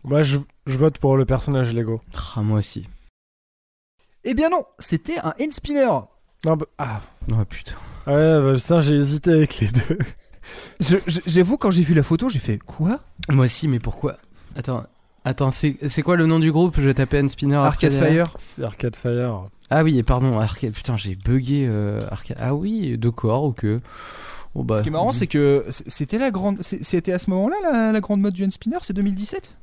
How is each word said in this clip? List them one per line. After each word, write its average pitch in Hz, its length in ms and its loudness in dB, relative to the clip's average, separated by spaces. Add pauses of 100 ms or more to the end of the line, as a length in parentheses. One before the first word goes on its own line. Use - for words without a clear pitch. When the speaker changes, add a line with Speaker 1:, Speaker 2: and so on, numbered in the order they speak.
Speaker 1:
Moi, 139 200 2
je, 139 140 2 (300)
je 131 100 -4
vote 151 220 2
pour 135 180 4
le 135 80 4
personnage 131 480 0
Lego. 113 280 -2 (340)
Speaker 2:
Ah, 110 60 -2
moi 107 180 2
aussi. 101 280 -6 (1400)
Speaker 3:
Eh 247 100 -2
bien 302 160 2
non, 339 160 0 (140)
c'était 294 400 -4
un 156 200 -6
hand 302 140 -2
spinner. 277 360 0 (560)
Speaker 1:
Non, 160 120 2
bah, 151 80 -4 (120)
ah. 110 240 -6 (300)
Speaker 2:
Oh, 113 40 0 (140)
putain. - 260 -12 (300)
Speaker 1:
Ah 139 80 0
ouais, 156 280 6
bah, 135 140 4
putain, 165 260 2
j'ai 147 140 4
hésité 143 360 2
avec 156 280 4
les 107 80 2
deux. 123 300 0 (800)
Speaker 3:
Je, 160 180 4 (100)
je, 170 180 -2
j'avoue, 180 320 4
quand 202 140 2
j'ai 175 120 4
vu 156 120 2
la 147 80 6
photo, 165 260 0
j'ai 170 100 -2
fait, « 107 200 -4
Quoi ? » 190 400 -4 (300)
Speaker 2:
Moi 135 160 6
aussi, 127 220 -2
mais 127 120 0
pourquoi ? - 380 -6 (380)
Attends, 127 280 -6 (400)
attends, 135 280 0
c'est, 143 260 0 (100)
c'est 143 160 -2
quoi 180 120 2
le 165 120 4
nom 160 120 4
du 160 120 4
groupe ? 165 280 2
Je 139 80 2
vais 135 60 4
taper 135 260 2
hand 139 100 2
spinner 139 260 0
Speaker 3:
Arcade 147 380 2
Speaker 2:
après 139 120 2
derrière. 160 260 4
Speaker 3:
Fire. - 80 -18
Speaker 1:
C'est - 240 -10
Arcade 113 320 -6
Fire. 120 500 -4 (260)
Speaker 2:
Ah 151 120 4
oui, 156 140 4
et 120 60 2
pardon, 127 360 2
Arcade, 110 340 -2
putain, 120 240 -4
j'ai 95 180 -6
bugué, 127 520 0
euh, 104 340 -2 (100)
Arcade. - 280 -10
Ah 123 140 -2
oui, 180 460 -4
d'accord, 117 440 0
ok. 131 220 -2 (880)
Bon, - 100 -6
bah, 113 140 0
Speaker 3:
Ce 104 60 2
qui 120 60 -2
est - 20 -2
marrant, 170 180 0
Speaker 2:
mm. 262 60 -2
Speaker 3:
c'est 165 120 0
que 143 420 4
c-, - 180 -8
c'était 170 320 -4
la 269 100 0
grande, 196 320 -2
c-, - 220 -6
c'était 180 280 -2
à 180 80 0
ce - 120 -2
moment-là 202 240 0 (160)
la, 226 200 2
la 220 100 2
grande 202 200 0
mode 202 140 0
du 185 100 -4
hand 196 60 0
spinner, 247 300 -6
c'est - 120 -8
deux 190 80 -2
mille 196 140 0
dix-sept ? 214 480 -8